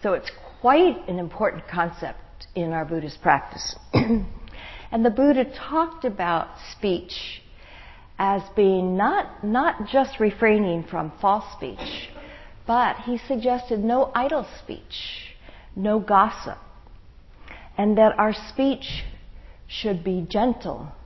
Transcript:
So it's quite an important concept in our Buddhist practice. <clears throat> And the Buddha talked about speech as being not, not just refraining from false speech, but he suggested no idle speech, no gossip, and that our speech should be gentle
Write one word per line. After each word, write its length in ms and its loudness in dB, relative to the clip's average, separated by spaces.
So 120 0
it's 180 -4
quite 480 6
an 120 -4
important 480 -2
concept 520 -4
in 180 -2
our 120 -2
Buddhist 360 -6
practice. 540 0
<clears throat> 320 2
And 140 2
the 40 6
Buddha 360 4
talked 580 -4
about 460 -2
speech 680 -4
as 220 2
being 420 4
not, 460 0
not 440 0
just 320 0
refraining 640 2
from 380 -6
false 240 2
speech, 540 -10
but 300 2
he 200 -4
suggested 600 -2
no 340 2
idle 320 0
speech, 720 -14
no 240 2
gossip, 580 4
and 200 2
that 220 6
our 140 2
speech 540 -2
should 360 -4
be 260 -2
gentle 640 -2